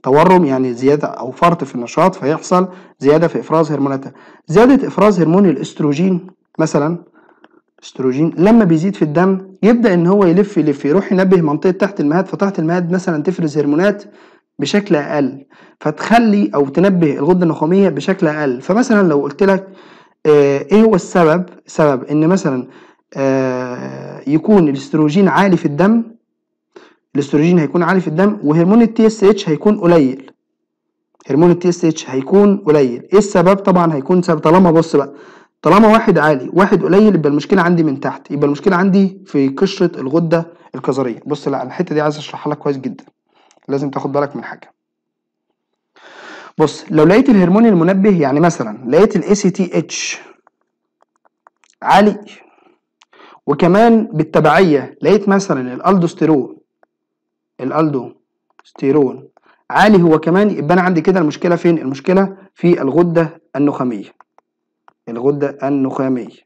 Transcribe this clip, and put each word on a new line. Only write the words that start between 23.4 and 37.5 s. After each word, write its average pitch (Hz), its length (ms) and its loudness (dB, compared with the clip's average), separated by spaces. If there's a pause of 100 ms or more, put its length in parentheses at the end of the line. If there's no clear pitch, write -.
يكون 160 420 2
الاستروجين 151 600 0
عالي 175 280 2
في 170 100 -6
الدم، 190 380 0 (1080)
الاستروجين 151 440 0
هيكون 160 240 -2
عالي 180 180 0
في 170 80 -8
الدم 202 360 -2
وهرمون 170 380 2
ال 220 120 0
تي 220 120 2
اس 220 180 0
اتش 208 240 2
هيكون 160 320 -2
قليل، 160 500 0 (1000)
هرمون 165 200 4
ال 170 80 2
تي 180 100 -4
اس 175 160 -4
اتش 160 260 -4
هيكون 190 460 2
قليل. 139 460 0 (100)
إيه 190 60 6
السبب؟ 196 380 2
طبعًا 180 380 0
هيكون 175 280 0
سبب، 165 160 -2
طالما، 175 320 4
بص 160 260 2
بقى، 139 160 -2 (500)
طالما 202 260 4
واحد 214 300 4
عالي 147 340 0
واحد 190 320 2
قليل 202 300 4
يبقى 147 160 0
المشكلة 156 320 0